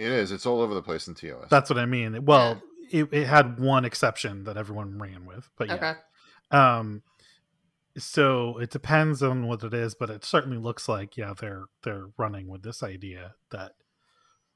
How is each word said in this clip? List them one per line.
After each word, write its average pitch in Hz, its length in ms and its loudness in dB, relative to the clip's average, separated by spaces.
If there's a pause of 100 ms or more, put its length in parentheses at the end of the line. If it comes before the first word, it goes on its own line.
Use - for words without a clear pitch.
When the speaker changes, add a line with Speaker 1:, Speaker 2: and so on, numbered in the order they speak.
(120)
Speaker 1:
is. 104 200 2
It's 98 140 -8
all 120 160 2
over 107 120 0
the 92 100 -2
place 80 240 -6
in 85 80 -14
T 80 160 -12
O 62 100 -14
S. - 80 -18
Speaker 2:
That's 139 200 4
what 123 100 0
I 120 60 0
mean. 120 400 -4
Well, 120 360 6 (280)
Speaker 3:
Yeah. 160 120 2
Speaker 2:
it, 147 120 -2
it 147 140 2
had 127 320 6
one 131 260 4
exception 110 580 -2
that 104 140 -10
everyone 101 420 -8
ran 95 260 -12
with, 92 320 -16
but - 100 -4
yeah. 175 80 -4
Speaker 3:
Okay. 160 180 -2 (580)
Speaker 2:
Um, 117 500 6 (960)
so 127 600 0
it 120 140 -6
depends 156 520 2
on 127 240 0
what 117 160 -4
it 110 100 -8
is, 117 220 -4
but 117 140 -6
it 107 160 -12
certainly 135 320 0
looks 117 320 -8
like, 101 280 -4
yeah, 101 220 -8
they're, 98 260 -10 (180)
they're 98 240 -8 (100)
running 101 300 -6
with 95 160 -14
this 113 200 -12
idea 92 520 -12 (160)
that 95 220 -14 (840)